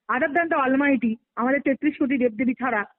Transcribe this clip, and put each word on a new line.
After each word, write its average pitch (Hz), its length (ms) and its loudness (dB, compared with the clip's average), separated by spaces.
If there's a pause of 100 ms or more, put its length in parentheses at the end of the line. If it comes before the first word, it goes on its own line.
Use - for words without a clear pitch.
other 254 220 0
than 339 160 0
the 320 120 0
almighty, 269 540 2 (240)
আমাদের 254 240 0
তেত্রিশ 294 380 -2
কোটি 269 200 0
দেবদেবী 240 360 0
ছাড়া 233 280 -2 (160)